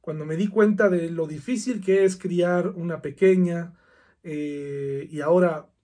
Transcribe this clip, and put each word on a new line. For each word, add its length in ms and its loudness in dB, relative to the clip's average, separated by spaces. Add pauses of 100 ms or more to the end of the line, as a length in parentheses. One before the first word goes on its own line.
Cuando 240 -8
me 120 -6
di 120 -2
cuenta 400 4
de 220 0
lo 180 -4
difícil 520 -6
que 240 4
es 120 2
criar 540 0
una 320 -8
pequeña, 720 2 (500)
eh, 840 -8
y 100 -8
ahora 500 2 (140)